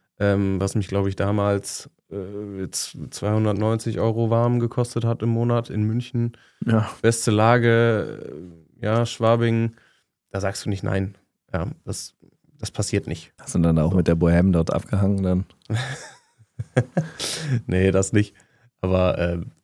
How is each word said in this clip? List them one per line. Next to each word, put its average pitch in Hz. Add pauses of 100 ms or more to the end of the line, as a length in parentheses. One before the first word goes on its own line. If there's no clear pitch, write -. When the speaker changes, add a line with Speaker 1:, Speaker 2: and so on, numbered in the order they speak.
(180)
Speaker 1:
ähm, 101
was 98
mich, 101
glaub 98
ich, 98
damals, 101 (200)
äh, 98
z-, - (140)
zweihundertneunzig 110
Euro 113
warm 120
gekostet 117
hat 117
im 117
Monat 117
in 107
München. 117 (340)
Speaker 2:
Ja. 110 (120)
Speaker 1:
Beste 113
Lage, 113 (600)
äh, -
ja, 113
Schwabing, 113 (580)
da 98
sagst 98
du 104
nicht 98
Nein. 98 (380)
Ja, 87 (160)
das, - (440)
das 107
passiert -
nicht. -
Speaker 2:
Hast -
du 90
dann 82
auch 80
Speaker 1:
So. 95
Speaker 2:
mit 85
der 85
Bohème 87
dort 82
abgehangen 98
dann? 92 (240)
Speaker 1:
<laughs> - (840)
Nee, 92
das 95
nicht. 104 (460)
Aber, 92
äh, 87 (240)